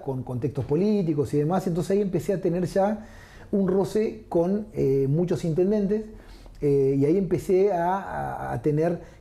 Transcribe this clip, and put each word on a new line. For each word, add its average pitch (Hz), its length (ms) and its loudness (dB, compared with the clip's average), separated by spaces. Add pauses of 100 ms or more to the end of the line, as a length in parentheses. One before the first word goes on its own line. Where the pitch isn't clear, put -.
con 131 160 -4
contextos 123 420 -4
políticos 165 720 0
y 147 60 2
demás, 175 260 0
entonces 180 260 -2
ahí 202 100 2
empecé 185 320 -2
a 180 80 -2
tener 175 260 0
ya 208 400 0 (440)
un 196 160 2
roce 196 600 0
con, 190 440 0
eh, 139 360 2
muchos 170 360 0
intendentes, 196 580 0 (580)
eh, 139 340 4
y 135 100 4
ahí 165 120 4
empecé 185 560 2
a, 175 240 0
a, 139 560 -6
a 120 80 -4
tener 160 380 2 (220)